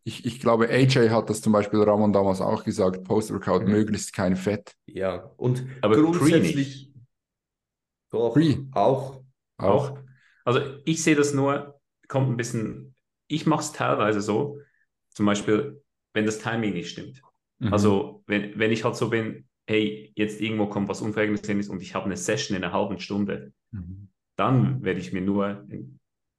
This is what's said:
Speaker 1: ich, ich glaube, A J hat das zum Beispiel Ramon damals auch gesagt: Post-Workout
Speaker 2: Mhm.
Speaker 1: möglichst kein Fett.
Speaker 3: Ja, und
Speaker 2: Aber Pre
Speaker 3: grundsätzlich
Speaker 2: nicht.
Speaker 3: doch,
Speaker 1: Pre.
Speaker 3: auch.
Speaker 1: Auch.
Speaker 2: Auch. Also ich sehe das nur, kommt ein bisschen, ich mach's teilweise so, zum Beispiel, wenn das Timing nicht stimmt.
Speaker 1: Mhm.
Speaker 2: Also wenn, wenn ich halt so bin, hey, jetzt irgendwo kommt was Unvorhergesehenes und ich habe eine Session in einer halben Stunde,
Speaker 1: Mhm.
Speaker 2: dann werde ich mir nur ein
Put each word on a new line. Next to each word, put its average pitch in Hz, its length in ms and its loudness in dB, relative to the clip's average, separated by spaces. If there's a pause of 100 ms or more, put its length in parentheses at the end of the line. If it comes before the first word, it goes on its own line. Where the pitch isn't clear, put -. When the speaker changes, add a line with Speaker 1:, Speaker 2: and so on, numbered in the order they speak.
Speaker 1:
ich, - 200 -12
ich 117 140 -6
glaube, 117 300 2
A - 80 2
J 131 340 6
hat 110 180 2
das 107 120 -2
zum 110 120 2
Beispiel 104 280 4
Ramon 104 320 4
damals 98 280 2
auch 101 220 -2
gesagt: 92 400 0
Post-Workout 101 640 0
Speaker 2:
Mhm. 95 80 2
Speaker 1:
möglichst 107 400 0
kein 95 240 0
Fett. 104 380 -4 (120)
Speaker 3:
Ja, 92 500 -6
und - 300 -2 (140)
Speaker 2:
Aber - 160 4
Pre 156 60 6
Speaker 3:
grundsätzlich 165 520 4
Speaker 2:
nicht. - 380 -6 (1160)
Speaker 3:
doch, 117 240 -2
Speaker 1:
Pre. 151 360 4
Speaker 3:
auch. - 520 0 (340)
Speaker 1:
Auch. 120 340 2
Speaker 2:
Auch. - 80 -14 (460)
Also 123 160 2 (240)
ich 160 180 -2
sehe 160 140 4
das 143 180 2
nur, 139 460 -2 (260)
kommt 131 240 0
ein 117 60 0
bisschen, 117 580 -6 (320)
ich 151 200 -2
mach's 156 260 0
teilweise 110 480 0
so, 104 400 -2 (480)
zum - 180 -2
Beispiel, 104 560 0 (300)
wenn 110 120 0
das 107 140 -2
Timing 113 360 -4
nicht 85 160 -8
stimmt. - 300 -16 (380)
Speaker 1:
Mhm. 101 140 -2
Speaker 2:
Also 104 560 2
wenn, 104 280 -2
wenn 110 140 2
ich 113 140 -2
halt 117 100 0
so 117 160 -2
bin, 113 380 -4 (180)
hey, 107 480 -2
jetzt 104 260 -4
irgendwo 110 280 -2
kommt 101 200 -4
was 98 140 -6
Unvorhergesehenes 107 680 -2
und 95 140 -8
ich - 140 -8
habe 92 80 -4
eine 92 120 -4
Session - 400 -4
in 92 60 -4
einer 90 100 -4
halben 98 280 -2
Stunde, 101 520 -6 (200)
Speaker 1:
Mhm. 95 360 -12 (280)
Speaker 2:
dann 110 480 2
werde 92 160 -2
ich - 120 -10
mir 95 100 -4
nur 101 240 0
ein - 520 -12 (400)